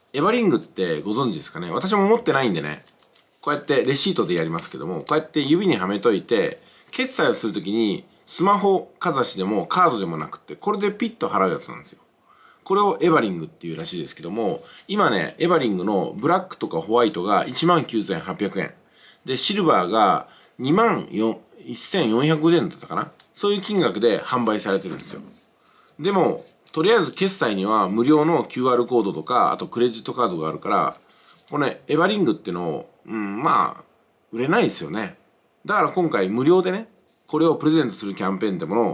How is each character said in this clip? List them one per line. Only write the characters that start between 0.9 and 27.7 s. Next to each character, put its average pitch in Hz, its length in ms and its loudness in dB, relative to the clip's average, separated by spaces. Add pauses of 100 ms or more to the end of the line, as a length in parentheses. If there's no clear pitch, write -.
ご 98 100 -6
存 120 220 0
知 76 60 -8
で 69 40 -16
す - 80 -16
か 80 80 -12
ね？ 87 120 -10
私 190 220 -2
も 196 140 4
持 220 80 6
っ 233 80 -2
て 160 80 0
な 135 100 2
い 123 80 2
ん 92 40 0
で 80 80 -4
ね、 76 240 -10 (560)
こ 147 100 -4
う - 20 0
や 143 60 -4
っ - 60 -18
て 135 180 2
レ 139 140 2
シ 190 140 0
ー - 20 0
ト 113 120 0
で 87 100 -2
や 82 60 0
り 80 80 -2
ま 82 100 -4
す - 120 -14
け - 60 -14
ど 80 100 -8
も、 87 120 -6
こ - 120 -14
う - 40 2
や 156 40 4
っ 156 100 -10
て 151 120 -2
指 165 260 2
に 143 80 4
は 101 120 -2
め 101 120 -2
と 113 140 4
い 87 80 0
て、 98 400 0 (300)
決 262 200 -2
済 156 160 0
を 117 60 4
す - 120 -4
る 104 60 -2
と 98 100 -6
き 95 120 -6
に 107 340 0 (180)
ス - 160 -6
マ 202 160 4
ホ 190 400 0
か 180 140 -2
ざ 131 140 0
し - 100 -6
で 95 80 -4
も 95 220 -2
カ 180 240 2
ー - 20 -4
ド 113 80 -2
で 95 60 -2
も 82 100 -6
な 78 140 -8
く - 100 -16
て、 - 160 -16
こ - 160 -4
れ 202 80 -2
で 202 140 0
ピ 226 140 -2
ッ - 80 -8
と 110 120 -4
払 95 220 2
う - 20 -2
や 78 80 -4
つ - 80 -18
な 58 80 -16
ん - 40 -16
で - 60 -20
す - 60 -20
よ。 - 80 -20 (640)
こ 190 120 0
れ 202 60 4
を 202 200 2
エ 170 80 4
バ 156 100 6
リ 113 80 0
ン 90 120 -4
グ 78 80 -8
っ - 20 -
て - 180 -14
い 82 60 -6
う 78 40 -10
ら 80 60 -8
し 85 160 -8
い - 20 -6
で 69 60 -10
す - 80 -16
け 82 80 -20
ど 85 80 -10
も、 104 320 -4 (240)
今 190 220 2
ね、 - 280 -2
エ 175 120 0
バ 170 100 4
リ 131 80 0
ン 101 80 0
グ 90 80 -4
の 90 320 0
ブ 120 140 -2
ラ 180 80 2
ッ 185 80 -2
ク - 100 -18
と 101 140 -6
か 82 100 -4
ホ 104 140 -4
ワ 120 100 6
イ 107 80 2
ト 87 120 -6
が 95 220 2
一 127 200 -4
万 170 180 4
九 107 180 -4
千 92 200 -4
八 87 200 -10
百 98 200 -4
円。 - 120 -6 (520)
で、 127 100 -4
シ 196 180 0
ル 196 120 2
バ 98 220 4
ー - 20 -4
が 95 380 4 (300)
二 131 140 0
万 196 400 2
四、 107 280 -2 (260)
一 120 120 -12
千 156 320 0
四 120 160 2
百 156 160 2
五 165 100 4
十 175 60 4
円 110 120 0
だ - 80 -14
っ - 20 -20
た - 80 -20
か 85 80 -8
な？ - 160 -6 (220)
そ 208 160 -2
う 208 40 2
い 208 40 0
う 190 40 -4
金 196 200 0
額 104 180 0
で 107 220 2
販 123 240 -2
売 107 160 0
さ 104 100 -2
れ 98 80 2
て 95 80 -10
る 78 80 -8
ん - 20 -12
で 69 60 -14
す - 80 -16
よ。 - 100 -14 (760)
で 185 140 0
も、 147 320 2 (260)
と 156 120 -2
り 214 100 4
あ 220 80 6
え - 20 2
ず 135 80 -4
決 190 240 -2
済 110 220 0
に 95 80 -2
は 104 240 2